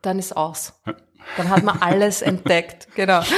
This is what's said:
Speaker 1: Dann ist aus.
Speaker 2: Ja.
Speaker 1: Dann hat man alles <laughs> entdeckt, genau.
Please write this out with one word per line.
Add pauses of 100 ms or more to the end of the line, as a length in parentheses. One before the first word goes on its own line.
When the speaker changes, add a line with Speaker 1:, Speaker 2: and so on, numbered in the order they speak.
Speaker 1:
Dann
ist
aus. (120)
Speaker 2:
Ja. (420)
Speaker 1:
Dann
hat
man
alles
<laughs>
entdeckt,
genau. (180)